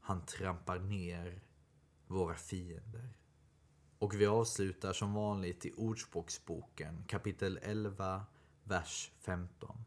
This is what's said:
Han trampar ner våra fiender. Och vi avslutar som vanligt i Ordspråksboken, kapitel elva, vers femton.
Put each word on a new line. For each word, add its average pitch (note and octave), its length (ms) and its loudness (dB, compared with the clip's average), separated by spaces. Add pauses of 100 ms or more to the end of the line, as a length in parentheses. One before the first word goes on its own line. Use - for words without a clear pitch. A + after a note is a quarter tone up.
Han F2+ 260 -2
trampar F#2 520 -2
ner F2+ 640 -4 (640)
våra F2 280 2
fiender. G2 840 -8 (800)
Och G2+ 160 2
vi G#2 120 10
avslutar G2+ 680 4
som G2+ 220 2
vanligt G2+ 520 0
i - 60 -4
Ordspråksboken, E2+ 1300 -4
kapitel F#2+ 560 0
elva, G2 640 0 (380)
vers - 540 0
femton. F2+ 680 -4